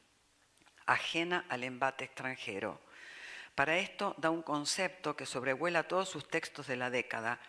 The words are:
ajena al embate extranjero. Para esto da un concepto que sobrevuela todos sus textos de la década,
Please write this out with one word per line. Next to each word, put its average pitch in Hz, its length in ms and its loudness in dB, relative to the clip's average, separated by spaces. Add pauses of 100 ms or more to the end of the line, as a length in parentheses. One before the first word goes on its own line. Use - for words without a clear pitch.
(840)
ajena 165 640 2
al 127 160 -2
embate 131 400 0
extranjero. 110 720 -4 (760)
Para 156 240 4
esto 196 400 -2
da 151 100 2
un 165 140 2
concepto 147 760 0
que 135 80 -6
sobrevuela 139 640 2
todos 185 220 2
sus - 180 -8
textos 156 380 -2
de 127 100 0
la 123 140 0
década, 117 580 0